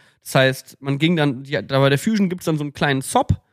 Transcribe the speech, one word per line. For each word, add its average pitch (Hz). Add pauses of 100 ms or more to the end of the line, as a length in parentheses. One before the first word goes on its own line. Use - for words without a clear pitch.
(240)
Das -
heißt, 131
man 139
ging 165
dann, 139
die, 139 (140)
da 135
bei 139
der 139
Fusion 202
gibt's 185
dann 160
so 147
einen 143
kleinen 139
Zop. - (100)